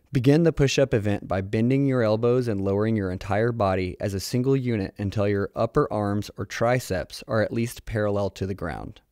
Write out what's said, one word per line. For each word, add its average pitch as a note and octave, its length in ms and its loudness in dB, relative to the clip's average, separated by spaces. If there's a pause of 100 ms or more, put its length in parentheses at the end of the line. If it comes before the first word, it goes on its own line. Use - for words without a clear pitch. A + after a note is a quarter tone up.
(120)
begin C#3 300 6
the E3 100 6
push-up C#3 400 2
event G#2 360 0
by F#2+ 140 -2
bending A#2 440 0
your B2+ 160 2
elbows A#2+ 460 2
and G2+ 120 -2
lowering G2+ 360 2
your F#2+ 160 0
entire G2+ 400 0
body F#2+ 480 0
as G2+ 160 -2
a F#2+ 40 -4
single B2+ 380 0
unit A#2 400 -2
until G2+ 300 -2
your G2+ 280 0
upper B2+ 380 0
arms G#2 420 -2
or G#2 120 -8
triceps A#2 800 -2
are A2 160 0
at - 100 -4
least A#2 320 -4
parallel G#2 460 -2
to G2 160 -6
the F#2+ 80 -6
ground. B1+ 460 -10 (100)